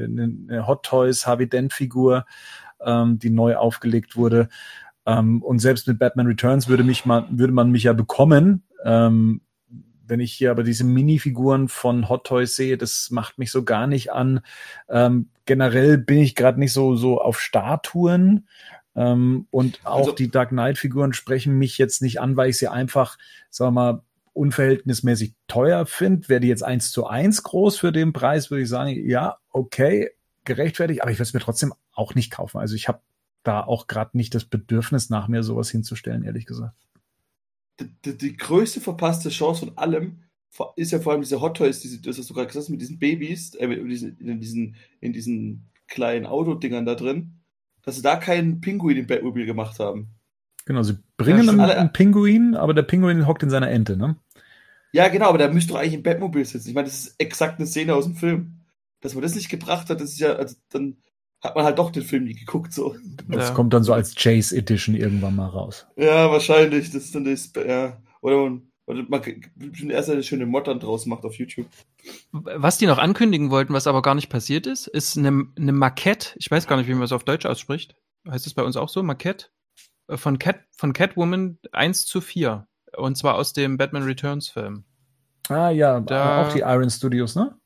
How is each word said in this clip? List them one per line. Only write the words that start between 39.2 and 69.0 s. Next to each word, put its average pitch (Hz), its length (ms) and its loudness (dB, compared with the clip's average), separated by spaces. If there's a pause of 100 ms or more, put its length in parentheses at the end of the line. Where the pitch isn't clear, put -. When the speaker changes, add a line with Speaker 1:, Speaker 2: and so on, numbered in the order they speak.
Speaker 2:
Chance 160 360 -2
von - 120 -16
allem 160 460 -4 (260)
vor-, - 260 -12
ist 165 160 -6
ja 160 80 0
vor 156 140 -2
allem 147 80 0
diese 131 200 -4
Hot 165 160 -4
Toys, 135 220 0
diese, 123 220 -16
das, 127 180 -10
was 120 80 -14
du - 60 -18
gerade 127 140 -6
gesagt 147 180 -12
hast, 160 40 -10
mit 139 120 -8
diesen 139 180 -14
Babys, 160 560 -4
äh, 127 120 -4
mit 123 220 -6
diesen, 120 300 -10
in 117 200 -8
diesen, 110 360 -8 (240)
in 120 140 -8
diesen 110 560 -8 (180)
kleinen 120 380 -4
Autodingern 139 600 -4
da 117 100 -4
drin, 139 440 -8 (440)
dass 131 120 -10
sie 127 60 -12
da 147 160 2
keinen 170 440 -2
Pinguin 175 360 0
im 123 100 -4
Batmobil 120 380 -4
gemacht 110 340 -8
haben. 107 300 -8 (560)
Speaker 1:
Genau, 127 180 -2
sie 104 160 -2 (180)
bringen 185 280 6
Speaker 3:
Ja, 220 60 6
Speaker 1:
einen, 208 80 8
Speaker 2:
alle 196 180 6
Speaker 1:
einen 175 160 2
Pinguin, 208 640 6
aber - 200 2
der 151 80 4
Pinguin 175 420 2
hockt 156 160 0
in 147 80 0
seiner 131 220 0
Ente, 107 260 0
ne? 143 200 -2 (760)
Speaker 2:
Ja, 175 160 6
genau, 196 220 2
aber 165 100 4
der 143 120 4
müsste 165 220 0
doch 127 60 -4
eigentlich 160 160 -2
im 147 80 -10
Batmobil 170 420 -2
sitzen. 117 240 -12
Ich 120 60 -10
meine, 139 120 -2
das - 200 -12
ist - 100 -20
exakt 160 420 -4
eine 156 80 -4
Szene 156 280 -2
aus 143 100 2
dem 170 100 -6
Film. - 440 -4 (400)
Dass 135 160 -12
man 131 80 -8
das 165 100 -4
nicht 196 160 -10
gebracht 170 400 -6
hat, 165 100 -4
das 143 120 -10
ist 143 80 -14
ja, 147 140 2
also 131 220 -8 (140)
dann 139 280 -8 (440)
hat - 140 -8
man 151 100 2
halt 143 140 2
doch 170 100 0
den 135 140 -6
Film 127 220 -2
nie 110 100 -8
geguckt, - 360 -8
so. - 240 -8 (320)
Speaker 1:
Das 123 220 -2
Speaker 3:
Ja. 127 60 -4
Speaker 1:
kommt 120 180 2
dann 120 100 6
so 113 100 2
als 113 200 0
Chase 113 420 2
Edition 107 380 0
irgendwann 101 420 -2
mal 95 120 -4
raus. 92 480 -12
Speaker 2:
Ja, 156 340 4
wahrscheinlich. 151 640 4
Das 135 140 -8
ist - 100 -14
dann 139 100 -6
das, 135 300 -4
ja. 127 440 -4 (220)
Oder 139 220 2
man, 127 180 -4 (240)
oder 123 240 -8